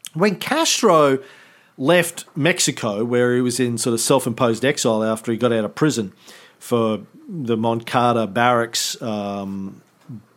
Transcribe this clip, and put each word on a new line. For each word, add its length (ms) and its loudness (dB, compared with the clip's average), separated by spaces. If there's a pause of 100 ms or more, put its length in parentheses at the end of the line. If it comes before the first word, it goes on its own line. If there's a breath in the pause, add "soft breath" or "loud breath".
(140)
when 220 0
Castro 840 2 (580 loud breath)
left 480 2 (100)
Mexico, 680 0
where 300 2
he 60 2
was 180 -2
in 180 0
sort 160 0
of 80 -2
self-imposed 640 2
exile 380 0
after 280 -4
he 60 -2
got 160 2
out 100 0
of 120 -6
prison 360 0 (460 loud breath)
for 420 -2 (300)
the 260 -4
Moncada 720 0
barracks, 760 0
um, 800 -8 (560)